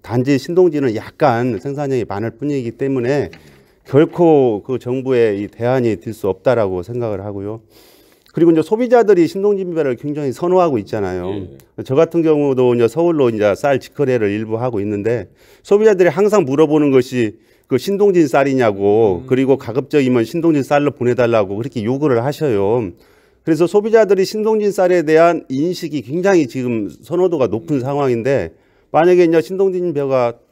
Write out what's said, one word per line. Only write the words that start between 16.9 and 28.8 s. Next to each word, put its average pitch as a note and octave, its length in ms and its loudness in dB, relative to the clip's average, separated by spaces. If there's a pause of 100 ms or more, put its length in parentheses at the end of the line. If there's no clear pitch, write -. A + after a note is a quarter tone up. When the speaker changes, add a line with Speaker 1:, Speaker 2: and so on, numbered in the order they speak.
Speaker 1:
것이 B2 460 0 (300)
그 C3 100 -2
신동진 F#3+ 500 2
쌀이냐고, A2 960 2
Speaker 2:
음. C3 40 -16
Speaker 1:
그리고 C3 300 2
가급적이면 B2+ 680 0
신동진 D#3 400 0
쌀로 C#3+ 280 0
보내달라고 A#2 680 0
그렇게 A#2+ 260 -8
요구를 B2+ 400 0
하셔요. A#2 680 -2 (520)
그래서 E3 240 0
소비자들이 G3+ 560 2
신동진 G#3+ 480 -2
쌀에 F3+ 320 0
대한 E3 460 2
인식이 D3+ 540 -4
굉장히 E3+ 440 0
지금 A#2 420 -6
선호도가 E3+ 580 -2
높은 A#2+ 340 -4
상황인데 B2+ 720 -2 (380)